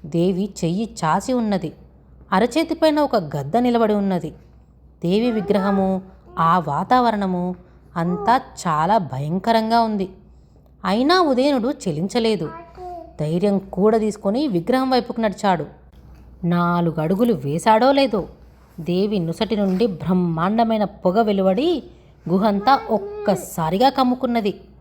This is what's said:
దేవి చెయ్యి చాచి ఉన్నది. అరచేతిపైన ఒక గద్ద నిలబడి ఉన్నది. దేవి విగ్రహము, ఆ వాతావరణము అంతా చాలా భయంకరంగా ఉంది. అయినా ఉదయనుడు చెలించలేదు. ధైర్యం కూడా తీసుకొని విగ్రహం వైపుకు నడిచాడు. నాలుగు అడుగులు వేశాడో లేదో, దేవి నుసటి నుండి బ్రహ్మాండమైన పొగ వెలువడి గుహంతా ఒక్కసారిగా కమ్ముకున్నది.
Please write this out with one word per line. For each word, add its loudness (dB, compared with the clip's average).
దేవి -2
చెయ్యి -4
చాచి 0
ఉన్నది. -2
అరచేతిపైన 2
ఒక 0
గద్ద -2
నిలబడి 2
ఉన్నది. 0
దేవి 2
విగ్రహము, 0
ఆ 4
వాతావరణము 0
అంతా 0
చాలా 2
భయంకరంగా 0
ఉంది. -2
అయినా 2
ఉదయనుడు 2
చెలించలేదు. -2
ధైర్యం 0
కూడా 0
తీసుకొని -2
విగ్రహం 0
వైపుకు -2
నడిచాడు. 0
నాలుగు 0
అడుగులు 0
వేశాడో 2
లేదో, 0
దేవి 0
నుసటి -2
నుండి 0
బ్రహ్మాండమైన 0
పొగ 0
వెలువడి 2
గుహంతా 2
ఒక్కసారిగా 0
కమ్ముకున్నది. -2